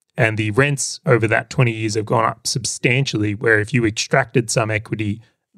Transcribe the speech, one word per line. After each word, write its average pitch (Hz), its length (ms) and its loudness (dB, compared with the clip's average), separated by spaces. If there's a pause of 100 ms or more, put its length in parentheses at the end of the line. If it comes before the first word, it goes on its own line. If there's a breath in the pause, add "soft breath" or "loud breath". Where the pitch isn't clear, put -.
(160)
and 110 220 2
the 107 140 0
rents 135 520 0
over 117 220 2
that 113 240 0
twenty 117 220 2
years 110 240 -4
have 107 100 -4
gone 117 180 0
up - 220 -4
substantially, 117 880 -2
where 113 240 2
if 104 160 -2
you 117 100 2
extracted 120 640 0
some 110 220 0
equity, 110 500 -4 (380 soft breath)